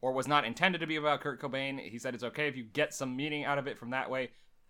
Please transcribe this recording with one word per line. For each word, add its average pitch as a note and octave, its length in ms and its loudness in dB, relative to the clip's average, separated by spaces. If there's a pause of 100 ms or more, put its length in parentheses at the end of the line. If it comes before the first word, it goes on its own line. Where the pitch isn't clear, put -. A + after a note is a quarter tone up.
or C3 100 2
was C3 160 2
not D3 160 6
intended E3 380 2
to D#3 40 -2
be D#3 80 0
about D3 260 2
Kurt C3+ 220 -4
Cobain. C3+ 380 -4
He A2+ 180 -8
said B2 160 -4
it's A2+ 80 -6
okay C3+ 240 -2
if C3 100 -2
you B2 60 -6
get C#3 320 0
some B2+ 220 -4
meaning D3 280 -2
out C#3+ 140 2
of C3 80 -2
it A#2 100 -4
from A#2+ 140 -10
that C3 180 -2
way, C3 220 -2 (400)